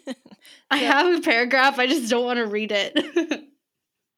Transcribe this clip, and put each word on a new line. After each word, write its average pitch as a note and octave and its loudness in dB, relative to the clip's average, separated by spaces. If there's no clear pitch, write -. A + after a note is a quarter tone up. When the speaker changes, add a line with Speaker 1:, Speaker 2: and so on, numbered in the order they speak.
Speaker 1:
I C#4 0
Speaker 2:
So B3+ -2
Speaker 1:
have E4+ 2
a D4 -4
paragraph, C4 2
I B3+ 2
just C4 0
don't A#3+ 0
wanna B3 -2
read G#3 -4
it. G3+ -2
<laughs> D4+ -4